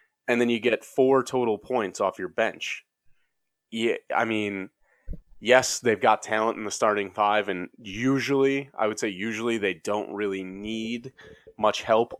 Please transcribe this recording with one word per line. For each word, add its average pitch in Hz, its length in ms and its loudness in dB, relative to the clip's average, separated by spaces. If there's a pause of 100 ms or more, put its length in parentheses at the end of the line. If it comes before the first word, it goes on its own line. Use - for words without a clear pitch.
(280)
And 120 120 2
then 120 100 2
you 117 100 0
get 110 260 0
four 131 380 4
total 120 340 -2
points 110 420 -4
off 95 200 0
your 92 100 -6
bench. - 560 -4 (840)
Yeah, 113 260 0 (200)
I 113 80 2
mean, 104 460 -2 (720)
yes, 127 380 4
they've 110 200 2
got 110 220 4
talent 110 360 -2
in 107 60 -8
the 101 80 -6
starting 104 400 0
five, 104 380 2
and 90 180 -4 (100)
usually, 135 1000 0
I 110 100 2
would 107 120 -4
say 113 100 -2
usually 110 480 -4
they 98 160 0
don't 104 400 -4
really 98 300 -4
need 113 680 -8 (460)
much 107 240 0
help 113 380 2